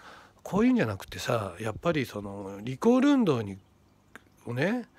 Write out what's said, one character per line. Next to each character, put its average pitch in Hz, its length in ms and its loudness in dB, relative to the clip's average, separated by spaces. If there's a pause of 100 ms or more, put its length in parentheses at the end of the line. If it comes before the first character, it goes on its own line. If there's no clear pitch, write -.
(440)
こ 180 160 -2
う 233 60 4
い 254 40 6
う 254 40 4
ん - 20 4
じ 214 60 2
ゃ 139 40 4
な 101 120 -2
く - 100 -14
て 92 120 -10
さ、 104 400 -2
や 110 120 -4
っ 104 40 -12
ぱ 170 180 -2
り 143 120 0
そ 104 160 -8
の、 101 400 -10
リ 131 160 -8
コ 240 200 6
ー - 20 6
ル 277 120 4
運 254 140 4
動 135 160 2
に、 98 160 -6 (880)
を 120 80 -6
ね、 202 340 -2 (120)